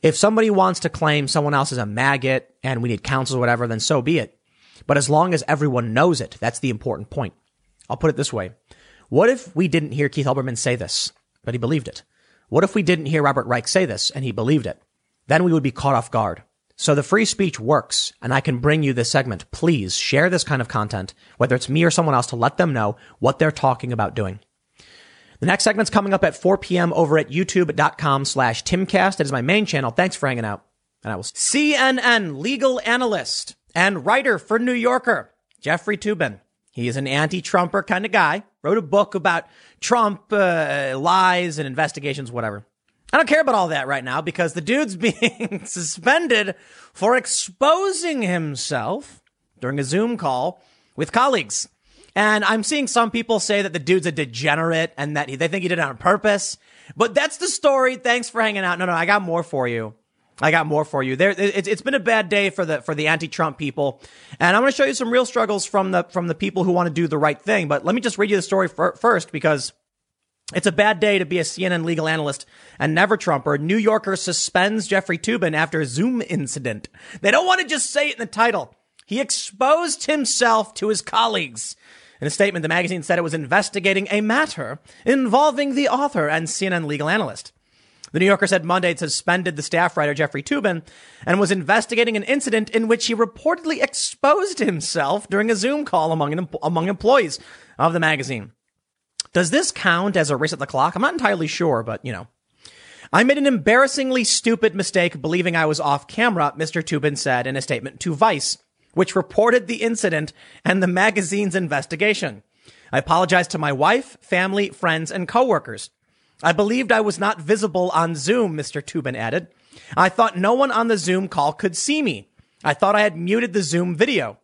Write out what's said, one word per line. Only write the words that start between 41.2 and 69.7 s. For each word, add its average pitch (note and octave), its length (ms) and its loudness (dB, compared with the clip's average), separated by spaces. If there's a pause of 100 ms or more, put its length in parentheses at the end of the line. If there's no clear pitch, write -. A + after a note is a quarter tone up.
and C#3+ 80 -4
investigations, C#3 640 -4
whatever. A2 340 -6 (460)
I - 60 4
don't D#4 120 4
care D4+ 120 4
about C4+ 140 2
all F#3 120 2
that D3 180 -2
right C3+ 180 -4
now C3 180 -4
because E3 320 -2
the F3 80 -6
dude's A3 340 -2
<laughs> - 0 -
being A3 680 -2
suspended G#3+ 920 0 (380)
for A#3 240 2
exposing D#4+ 1040 -2
himself D#3 1000 -4 (380)
during C3 180 -4
a C#3+ 60 -2
Zoom G3+ 320 -2
call C#3+ 480 -4 (320)
with - 160 -6
colleagues. - 560 0 (480)
And G#3+ 280 2
I'm G#3+ 200 2
seeing D4 240 -2
some A#3 240 2
people A3+ 280 0
say G3+ 240 0
that F#3 100 -6
the E3+ 60 -2
dude's F3 280 2
a E3+ 40 -2
degenerate D#3 840 -2
and D3 200 -4
that C#3+ 120 -4
he, C3+ 60 -10
they D#3 120 -2
think F3+ 140 -4
he F3 60 -4
did F3 120 -2
it D#3+ 40 2
on C3+ 140 -4
purpose. G3+ 600 0 (380)
But A3+ 180 0
that's D4 240 0
the F4 100 -4
story. C4 500 2
Thanks B3 320 0
for A#3 120 -2
hanging G#3 220 0
out. F3 160 0
No, F#3 60 0
no, F3+ 80 0
I E3 120 0
got G3+ 160 4
more E3+ 200 -2
for C3+ 260 -2
you. A2+ 280 -6 (440)
I D#3 120 2
got D#3+ 160 2
more D3+ 180 0
for C#3 160 -4
you. C3 140 -2
There, F#3 200 4
it's, F#3+ 320 -2
it's G3 140 -2
been C4+ 140 -4
a C4 40 2
bad G#3+ 300 0
day G3+ 220 2
for F#3+ 140 -2
the, D#3 160 -4
for D#3+ 120 -6
the D3+ 140 -2
anti-Trump D#3+ 500 -2
people. C#3+ 420 -4 (400)
And F3+ 160 4
I'm A3 60 6
gonna C4+ 100 4
show C4+ 140 2
you C4+ 80 -2
some A#3+ 160 -4
real B3 160 4
struggles G#3 400 -2
from F#3+ 240 0
the, F3+ 140 0
from F3 240 -4
the E3 80 -2
people F#3 280 -2
who F3 80 2
wanna F3 200 2
do E3 160 0
the D3+ 100 -2
right D3 240 0
thing. G3 260 0
But C#3+ 160 0
let F#3 120 0
me B3+ 60 -2
just G#3 180 -4
read G#3 100 2
you G#3 60 2
the F3+ 80 0
story F#3+ 240 0
fir-, F3 280 -2
first A3 360 0
because D3 420 -2 (800)